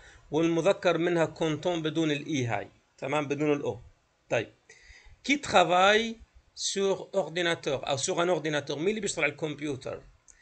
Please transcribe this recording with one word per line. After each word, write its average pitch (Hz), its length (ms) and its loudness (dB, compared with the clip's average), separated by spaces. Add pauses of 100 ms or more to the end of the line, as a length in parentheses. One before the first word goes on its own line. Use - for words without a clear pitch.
(300)
والمذكر 165 680 2
منها 170 260 2
كونتون 160 580 -2
بدون 156 280 0
الإي 143 360 -2
هاي، 104 220 -4 (300)
تمام؟ 143 300 -2
بدون 147 240 0
الأو. 127 280 -4 (480)
طيب. 120 200 0 (760)
كي 277 120 0
ترافاي 202 800 4 (380)
سور - 600 -2
أورديناتور 165 760 -2
أو 139 80 0
سور 160 260 0
أن 175 60 2
أورديناتور؟ 147 500 -2
مين 165 100 -2
اللي 220 120 -2
بيشتغل 185 240 -4
على 143 80 0
الكمبيوتر؟ 147 680 -8 (400)